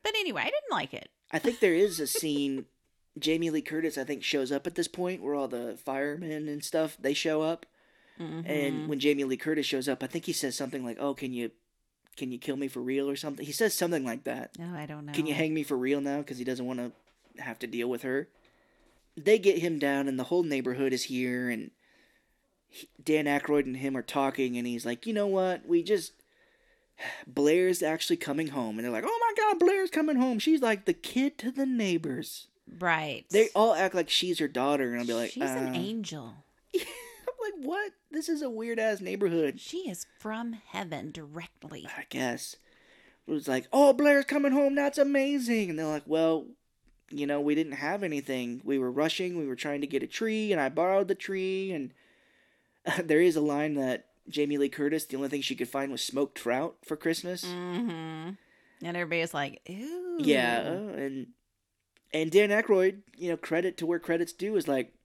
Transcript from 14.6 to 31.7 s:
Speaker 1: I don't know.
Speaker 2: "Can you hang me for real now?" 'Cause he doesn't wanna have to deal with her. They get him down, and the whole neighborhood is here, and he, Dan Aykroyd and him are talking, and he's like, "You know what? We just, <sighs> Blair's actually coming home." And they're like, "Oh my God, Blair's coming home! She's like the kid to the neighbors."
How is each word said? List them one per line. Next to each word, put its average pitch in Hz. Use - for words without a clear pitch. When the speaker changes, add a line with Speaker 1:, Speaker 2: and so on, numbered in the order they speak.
Speaker 1:
I 151
don't 147
know. 147
Speaker 2:
"Can 156
you 151
hang 156
me 156
for 143
real 131
now?" 139
'Cause 139
he 123
doesn't 127
wanna 123
have 120
to -
deal 117
with 123
her. 135
They 202
get 185
him 165
down, 139
and 131
the 127
whole 175
neighborhood 131
is 123
here, 127
and 110
he, -
Dan 151
Aykroyd 143
and 131
him 135
are 120
talking, 135
and 120
he's 120
like, 120
"You 226
know 202
what? 185
We 170
just, 180
<sighs> -
Blair's 160
actually 160
coming 156
home." 117
And 113
they're 123
like, 113
"Oh 453
my 453
God, 427
Blair's 370
coming 302
home! 247
She's 311
like 220
the 180
kid -
to 233
the 269
neighbors." 175